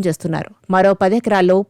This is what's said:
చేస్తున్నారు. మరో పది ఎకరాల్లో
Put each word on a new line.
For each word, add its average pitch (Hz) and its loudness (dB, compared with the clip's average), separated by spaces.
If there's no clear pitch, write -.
చేస్తున్నారు. 160 -6
మరో 190 4
పది 196 2
ఎకరాల్లో 190 0